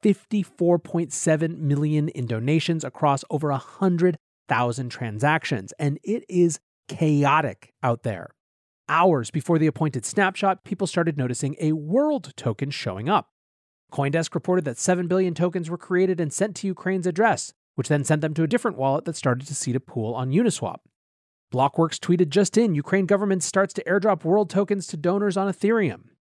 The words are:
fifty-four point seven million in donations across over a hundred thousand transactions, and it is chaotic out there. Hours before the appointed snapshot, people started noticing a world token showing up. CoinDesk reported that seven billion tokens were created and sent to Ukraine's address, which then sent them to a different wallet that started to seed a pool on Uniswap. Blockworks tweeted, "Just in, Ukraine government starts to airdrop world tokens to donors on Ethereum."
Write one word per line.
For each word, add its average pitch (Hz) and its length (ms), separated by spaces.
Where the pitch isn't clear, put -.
fifty-four 180 720
point 165 360
seven 160 520
million 147 440
in 123 160
donations 147 580
across 143 460
over 151 180
a 139 80
hundred 175 640
thousand 120 400
transactions, 120 880
and 147 260
it 220 240
is 175 320
chaotic 147 840
out 120 200
there. 95 320
Hours 156 440
before 160 280
the 156 80
appointed 151 380
snapshot, 190 580
people 196 240
started 170 300
noticing 127 420
a 156 140
world 196 640
token 127 340
showing 107 380
up. 190 220
CoinDesk 147 400
reported 180 320
that 120 100
seven 180 320
billion 185 240
tokens 170 380
were 175 80
created 185 420
and 156 100
sent 202 260
to - 100
Ukraine's 185 400
address, 185 480
which 127 140
then 147 160
sent 151 160
them 156 140
to 160 80
a 160 40
different 226 300
wallet 135 300
that 160 100
started 131 300
to 147 80
seed 123 200
a 131 60
pool 113 340
on 131 180
Uniswap. 170 480
Blockworks 156 480
tweeted, 175 300
"Just 190 300
in, 220 160
Ukraine 185 320
government 190 360
starts 190 300
to - 120
airdrop 190 380
world 190 280
tokens 196 380
to 175 100
donors 185 400
on 196 120
Ethereum." 202 580